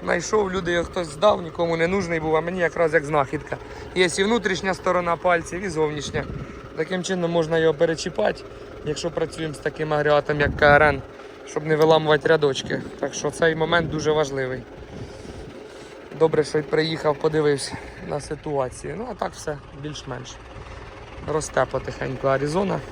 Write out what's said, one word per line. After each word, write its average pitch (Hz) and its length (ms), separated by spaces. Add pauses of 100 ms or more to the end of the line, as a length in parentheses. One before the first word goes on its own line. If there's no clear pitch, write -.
Знайшов, 185 480
люди 180 200
його 170 140
хтось 170 220
здав, 190 340
нікому 165 360
не 165 100
нужний 175 320
був, 156 160
а 156 60
мені 175 180
якраз 165 340
як 151 120
знахідка. 143 520 (380)
Є 180 100 (120)
і 190 60
внутрішня 190 500
сторона 175 420
пальців, 175 460
і 202 80
зовнішня. 151 540 (540)
Таким 175 260
чином 175 280
можна 165 260
його 160 160
перечіпати, 160 680 (440)
якщо 151 260
працюємо 160 420
з 139 40
таким 156 360
агрегатом, 147 460
як 143 180
К 151 80 (100)
Р 147 80
Н, 139 180 (460)
щоб 151 180
не 156 100
виламувати 156 520
рядочки. 147 540 (180)
Так 139 140
що 147 180
цей 160 240
момент 160 340
дуже 151 220
важливий. 135 520 (1600)
Добре, 156 240
що 151 140
й 151 40
приїхав, 156 540
подивився 147 640 (300)
на 147 140
ситуацію. 143 760
Ну, 233 140
а - 20
так 185 200
все 147 240 (240)
більш-менш. 139 540 (920)
Росте 147 440
потихеньку 135 560
Аризона. 156 520 (120)